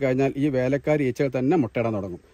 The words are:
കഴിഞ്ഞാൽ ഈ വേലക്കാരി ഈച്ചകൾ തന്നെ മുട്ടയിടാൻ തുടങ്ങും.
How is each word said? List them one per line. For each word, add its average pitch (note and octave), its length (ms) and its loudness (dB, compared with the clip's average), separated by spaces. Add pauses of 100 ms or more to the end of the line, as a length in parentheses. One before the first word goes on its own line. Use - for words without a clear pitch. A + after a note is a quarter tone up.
കഴിഞ്ഞാൽ C3+ 280 2 (120)
ഈ - 20 2 (100)
വേലക്കാരി C#3 540 0
ഈച്ചകൾ C3+ 300 -2
തന്നെ C#3+ 240 2
മുട്ടയിടാൻ A2+ 340 -2
തുടങ്ങും. F#2 240 -8 (120)